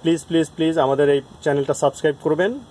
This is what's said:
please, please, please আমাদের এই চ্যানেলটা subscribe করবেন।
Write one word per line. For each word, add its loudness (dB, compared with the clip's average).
please, -2
please, 0
please 0
আমাদের 2
এই 2
চ্যানেলটা 0
subscribe -2
করবেন। -2